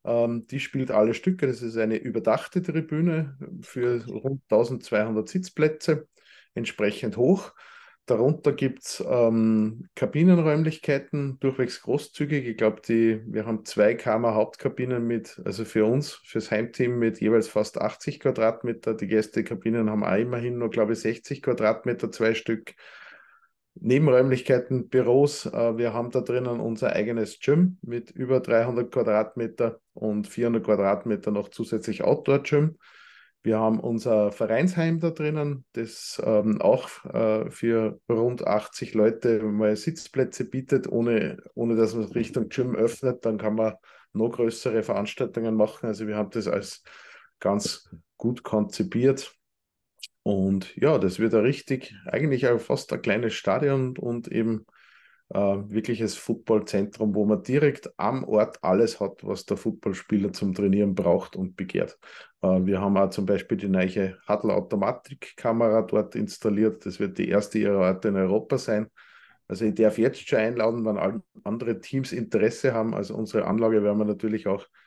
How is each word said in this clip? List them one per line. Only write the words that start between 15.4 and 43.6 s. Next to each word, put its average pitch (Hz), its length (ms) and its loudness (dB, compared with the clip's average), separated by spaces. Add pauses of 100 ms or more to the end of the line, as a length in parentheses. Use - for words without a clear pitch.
also 104 200 -6
für 107 220 2
uns, 135 260 0 (120)
fürs - 280 -6
Heimteam 120 480 -2
mit 113 200 0
jeweils 110 280 4
fast - 320 -2
achtzig - 400 -4
Quadratmeter. 113 720 0
Die 101 140 -4
Gästekabinen 110 800 0
haben 107 140 0
auch 87 100 0
immerhin 120 440 -2
nur, 117 120 -2
glaub 107 200 2
ich, 113 100 -2
sechzig 113 420 -6
Quadratmeter, 117 720 0
zwei 110 220 2
Stück. - 400 -6 (1000)
Nebenräumlichkeiten, 127 1120 2
Büros, 127 580 4
äh, 117 300 -2
wir 117 160 0
haben 120 200 -4
da 127 80 0
drinnen 123 400 -2
unser 113 320 -2
eigenes 110 480 -2
Gym 180 420 2
mit 120 300 -10
über 127 260 0
dreihundert 117 540 0
Quadratmeter 113 880 0 (140)
und 104 340 -4
vierhundert 117 340 0
Quadratmeter 101 680 0
noch 101 160 -4
zusätzlich - 560 -6
Outdoor-Gym. 147 720 2 (640)
Wir 110 180 0
haben 110 180 2
unser 110 540 0
Vereinsheim 165 640 0
da 165 120 0
drinnen, 151 540 -4 (100)
das, - 500 -8
ähm, 107 360 2
auch, 113 280 4 (160)
äh, 110 440 0
für 113 600 -2
rund 123 360 0
achtzig - 480 -2
Leute 113 520 4
mal 107 320 0
Sitzplätze 127 720 -4
bietet, 131 420 -2
ohne, 113 480 0 (180)
ohne 117 220 0
dass 110 180 2
man 110 120 -2
Richtung 113 420 -4
Gym 127 260 -2
öffnet. 117 500 -2
Dann 110 140 0
kann 107 160 -2
man 110 200 0 (380)